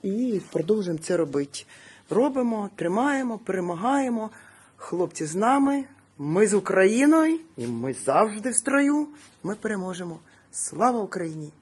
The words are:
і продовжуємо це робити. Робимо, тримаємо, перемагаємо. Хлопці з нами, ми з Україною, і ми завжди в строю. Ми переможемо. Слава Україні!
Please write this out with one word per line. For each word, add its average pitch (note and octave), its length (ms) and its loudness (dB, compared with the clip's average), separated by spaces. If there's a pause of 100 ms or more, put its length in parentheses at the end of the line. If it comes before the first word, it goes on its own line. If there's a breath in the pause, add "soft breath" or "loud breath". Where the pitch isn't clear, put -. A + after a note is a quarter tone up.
і G#3+ 380 -2 (120)
продовжуємо E3+ 500 -2
це F3+ 140 -2
робити. C#3+ 480 -2 (460 loud breath)
Робимо, A#3 680 0
тримаємо, A#3+ 640 0
перемагаємо. G#3+ 920 -2 (460 loud breath)
Хлопці E3+ 500 -4
з D3+ 80 -8
нами, C4+ 500 2 (340)
ми D#3+ 280 2
з G3 80 2
Україною, C4 840 4 (180)
і A#2+ 100 -6
ми A#2+ 280 -4 (100)
завжди G#3 460 2
в A3+ 40 -6
строю. C#4+ 520 2 (360 loud breath)
Ми F#3+ 120 -6
переможемо. F#3 640 -6 (340 soft breath)
Слава A3+ 500 -2
Україні! D#3+ 600 -8